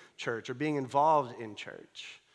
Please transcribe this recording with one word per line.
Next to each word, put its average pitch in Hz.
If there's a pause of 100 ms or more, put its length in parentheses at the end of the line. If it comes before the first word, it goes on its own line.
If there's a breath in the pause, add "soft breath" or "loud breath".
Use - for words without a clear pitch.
(160 loud breath)
church 117
or 127
being 147
involved 139
in 107
church, - (140 soft breath)